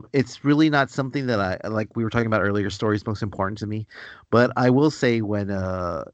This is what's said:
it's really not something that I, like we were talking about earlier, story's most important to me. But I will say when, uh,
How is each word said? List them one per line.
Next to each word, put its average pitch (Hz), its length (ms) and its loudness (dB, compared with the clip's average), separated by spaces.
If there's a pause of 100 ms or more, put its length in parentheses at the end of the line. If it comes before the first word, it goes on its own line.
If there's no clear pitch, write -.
(140)
it's 127 320 -2
really 151 240 4
not 139 200 2
something 135 380 -4
that 110 140 2
I, 92 260 -2
like 107 300 -2
we 117 80 -2
were 107 40 -2
talking 117 180 0
about 107 160 2
earlier, 101 260 0
story's 104 360 -2
most 107 160 -4
important 101 360 -4
to 110 100 -8
me. 107 180 -6 (440)
But 120 260 6
I 127 140 4
will 143 220 4
say 120 300 0
when, 101 280 -4
uh, 92 640 -4